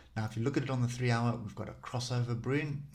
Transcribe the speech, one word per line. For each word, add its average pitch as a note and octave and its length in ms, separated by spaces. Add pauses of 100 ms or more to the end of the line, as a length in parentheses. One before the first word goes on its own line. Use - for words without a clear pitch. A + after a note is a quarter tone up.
(180)
Now, G#2+ 80
if - 100
you A2+ 60
look A#2 160
at C3+ 60
it C3 80
on B2+ 100
the A#2+ 60
three A#2+ 240
hour, A#2 260
we've A2 160
got - 160
a - 40 (100)
crossover A#2+ 520
brewing. C#3+ 460 (140)